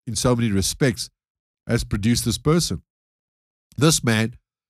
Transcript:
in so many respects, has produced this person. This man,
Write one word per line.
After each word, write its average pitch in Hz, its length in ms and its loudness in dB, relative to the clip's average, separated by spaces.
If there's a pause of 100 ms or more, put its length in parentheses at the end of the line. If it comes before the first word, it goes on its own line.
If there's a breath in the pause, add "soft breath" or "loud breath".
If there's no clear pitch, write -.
in 113 100 -8
so 123 200 2
many 117 160 0
respects, 98 580 -2 (560)
has 117 180 -2
produced 113 420 0
this 113 120 -2
person. 151 460 -2 (920)
This 151 280 2
man, 113 320 0 (340)